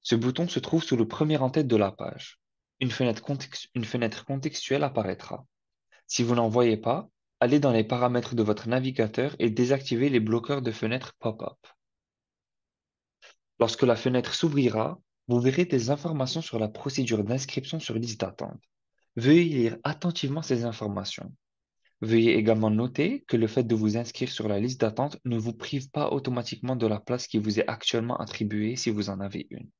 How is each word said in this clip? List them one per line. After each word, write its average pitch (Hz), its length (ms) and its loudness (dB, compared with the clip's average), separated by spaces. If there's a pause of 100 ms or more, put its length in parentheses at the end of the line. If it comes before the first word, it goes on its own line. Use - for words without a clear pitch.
Ce - 140 2
bouton 127 320 0
se - 100 -2
trouve 160 240 0
sous 135 140 0
le 113 100 4
premier 156 300 0
en-tête 135 320 2
de 117 80 4
la 98 160 4
page. - 480 -12 (400)
Une 131 100 0
fenêtre 117 320 0
context-, - 520 -8
une 120 100 -2
fenêtre 117 400 -4
contextuelle 139 580 -4
apparaîtra. - 640 -4 (600)
Si - 160 0
vous 120 100 2
n'en 117 140 4
voyez 117 280 4
pas, 123 320 -2 (300)
allez 127 220 6
dans 139 120 4
les 110 120 4
paramètres 123 500 0
de 113 80 4
votre 107 260 0
navigateur 127 720 0
et 117 120 2
désactivez 127 600 2
les 123 100 4
bloqueurs 117 420 0
de 117 100 -2
fenêtres 117 480 -6
pop-up. - 380 -6 (2000)
Lorsque 117 240 2
la 120 120 6
fenêtre 123 380 0
s'ouvrira, 139 680 0 (280)
vous 120 120 4
verrez 135 240 2
des 127 240 0
informations 143 540 -2
sur - 160 -6
la 107 100 0
procédure 113 540 -2
d'inscription 131 560 -4
sur 123 160 -8
liste 113 260 -4
d'attente. - 400 -8 (540)
Veuillez 147 300 6
lire 120 400 0
attentivement 156 580 -2
ces 120 220 0
informations. 104 680 -6 (680)
Veuillez 113 360 6
également 110 320 4
noter 127 600 0
que 123 80 0
le 113 100 4
fait 123 160 0
de 113 140 2
vous 107 200 2
inscrire 120 340 -4
sur 110 180 -4
la 101 100 0
liste 127 220 -2
d'attente 123 440 -2
ne 117 140 -2
vous 113 160 -4
prive 135 340 -8
pas 147 220 -2
automatiquement 123 640 -4
de 113 140 2
la 104 100 0
place 123 300 -6
qui 113 100 0
vous 107 220 0
est - 80 0
actuellement 117 480 -2
attribuée 107 580 -4
si 127 160 -2
vous 104 180 -2
en 95 120 -6
avez 98 300 -8
une. - 280 -14